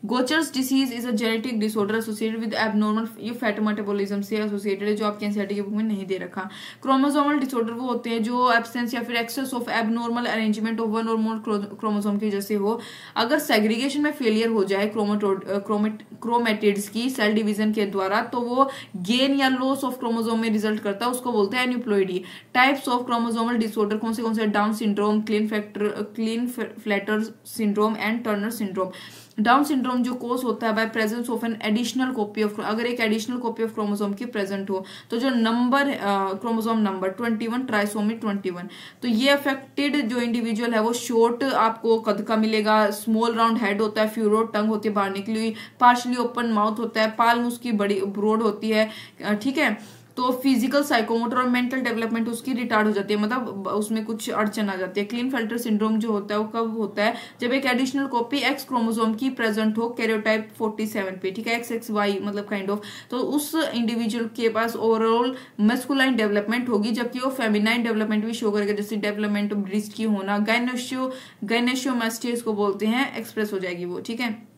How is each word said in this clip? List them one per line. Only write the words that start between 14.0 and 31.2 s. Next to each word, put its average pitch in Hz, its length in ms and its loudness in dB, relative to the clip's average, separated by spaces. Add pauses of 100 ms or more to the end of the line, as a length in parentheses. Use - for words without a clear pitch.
में 294 100 2
फेलियर 233 380 2
हो 220 140 2
जाए 202 340 0
chromatoid-, 208 500 0
अ, 202 120 0
chromat-, 214 680 -4
chromatids 214 600 2
की 240 220 -2
सेल 220 240 2
डिवीजन 214 400 2
के 214 120 2
द्वारा, 196 360 0
तो 240 200 -4
वो 254 300 2 (260)
gain 254 420 2
या 262 180 4
loss 262 220 0
of 254 140 -2
chromosome 226 440 0
में 226 120 0
रिजल्ट 214 320 0
करता 202 240 -2
है, 247 60 0
उसको 247 200 -4
बोलते 208 260 2
हैं 254 100 2
aneuploidy। 202 520 0 (380)
Types 262 400 4
of 247 120 -4
chromosomal 233 580 0
disorder 214 320 0
कौन 226 140 -2
से 226 80 -4
कौन 226 120 0
से? 220 120 0
डाउन 208 280 2
सिंड्रोम, 214 480 2
क्लीन 214 260 0
फैक्टर, 208 400 -2
क्लीन 226 600 -4 (320)
फ्लैटर 214 680 -2
सिंड्रोम 214 480 0
and 226 300 -2
टर्नर 208 260 0
सिंड्रोम। 185 400 -2 (500)
Down 240 240 6
syndrome 254 400 0
जो 247 100 -2
कॉज 247 300 -2
होता 226 280 0
है 220 200 0
by 240 60 -4
presence 233 320 -2